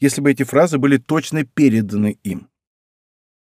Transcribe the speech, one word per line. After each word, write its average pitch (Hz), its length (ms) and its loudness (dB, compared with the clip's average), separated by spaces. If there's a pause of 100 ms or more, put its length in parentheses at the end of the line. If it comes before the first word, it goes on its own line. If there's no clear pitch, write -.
если 139 200 0
бы 143 100 2
эти 135 140 0
фразы 151 340 2
были 139 200 2
точно 156 460 -4
переданы 107 760 0
им. - 260 -10 (960)